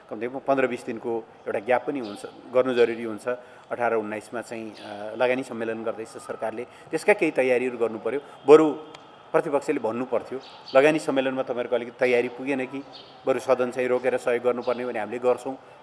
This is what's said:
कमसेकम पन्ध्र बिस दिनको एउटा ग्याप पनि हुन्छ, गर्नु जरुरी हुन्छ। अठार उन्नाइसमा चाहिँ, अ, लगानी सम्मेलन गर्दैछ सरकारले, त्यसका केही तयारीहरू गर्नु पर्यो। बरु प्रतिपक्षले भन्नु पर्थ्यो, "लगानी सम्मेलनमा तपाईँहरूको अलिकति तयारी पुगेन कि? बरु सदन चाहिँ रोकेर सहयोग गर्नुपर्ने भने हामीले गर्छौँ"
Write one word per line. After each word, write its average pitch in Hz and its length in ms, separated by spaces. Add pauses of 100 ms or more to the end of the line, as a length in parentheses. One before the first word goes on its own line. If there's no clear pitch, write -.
कमसेकम 127 300
पन्ध्र 131 280
बिस 120 180
दिनको 117 380 (240)
एउटा 117 120
ग्याप 127 280
पनि 143 120
हुन्छ, 104 260 (280)
गर्नु 127 200
जरुरी 117 300
हुन्छ। 110 240 (440)
अठार 120 220
उन्नाइसमा 107 480
चाहिँ, 110 340
अ, 107 400
लगानी 127 280
सम्मेलन 113 400
गर्दैछ 110 240
सरकारले, 110 560
त्यसका - 500
केही 175 180
तयारीहरू 127 460
गर्नु 110 220
पर्यो। 120 200 (280)
बरु 151 240 (600)
प्रतिपक्षले 147 480
भन्नु 117 260
पर्थ्यो, 123 340 (360)
"लगानी 151 240
सम्मेलनमा 131 420
तपाईँहरूको 123 340
अलिकति 120 240
तयारी 123 280
पुगेन 131 380
कि? 135 180 (420)
बरु 131 140
सदन 123 320
चाहिँ 127 180
रोकेर 123 280
सहयोग 120 260
गर्नुपर्ने 123 420
भने 117 140
हामीले 107 200
गर्छौँ" 123 360 (280)